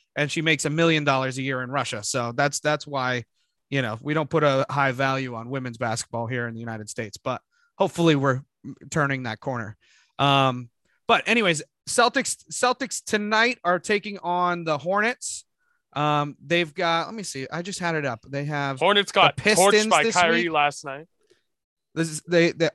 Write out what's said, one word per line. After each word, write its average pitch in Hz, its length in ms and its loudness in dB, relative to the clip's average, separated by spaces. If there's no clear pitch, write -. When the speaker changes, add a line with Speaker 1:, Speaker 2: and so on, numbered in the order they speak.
Speaker 1:
and 147 120 0
she 160 140 -4
makes 156 220 0
a 151 60 -2
million 160 340 2
dollars 131 340 0
a 135 40 -6
year 131 200 -4
in 123 80 -10
Russia. 123 320 -4
So 120 300 -4
that's, 143 260 0
that's 151 300 -2
why, 127 340 -2
you 139 120 0
know, 110 200 -4
we 147 120 -2
don't 156 140 0
put 160 140 2
a 135 260 4
high 135 220 2
value 131 460 -2
on 113 120 -10
women's 127 300 -8
basketball 117 480 -4
here 120 220 -4
in 117 60 -10
the 113 60 -12
United 113 300 -10
States, 110 260 -10
but 127 240 -6
hopefully 170 380 4
we're 135 260 0
turning 139 340 -2
that 110 140 -8
corner. 117 380 -6
Um, 135 520 2
but 202 200 4
anyways, 196 360 2
Celtics, - 480 2
Celtics 247 540 -2
tonight 220 600 0
are 180 140 2
taking 208 400 -4
on 175 460 -2
the 156 120 0
Hornets. 196 680 -2
Um, 147 480 0
they've 165 300 0
got, 170 340 0
let 196 80 -10
me 220 80 -8
see, 135 300 -10
I 165 80 -6
just 175 180 -8
had 170 180 -2
it 147 100 -2
up. 117 200 -6
They 143 180 -6
have 143 340 -4
Speaker 2:
Hornets 196 340 4
Speaker 1:
the - 40 -2
Speaker 2:
got 170 200 6
Speaker 1:
Pistons 208 500 4
Speaker 2:
torched 220 40 0
by 160 140 6
Speaker 1:
this 170 100 0
Speaker 2:
Kyrie 170 300 4
Speaker 1:
week. 165 80 -4
Speaker 2:
last 147 340 0
night. 143 200 -12
Speaker 1:
This 165 140 -2
is, 156 140 -8
they, 170 300 4
they, 160 220 0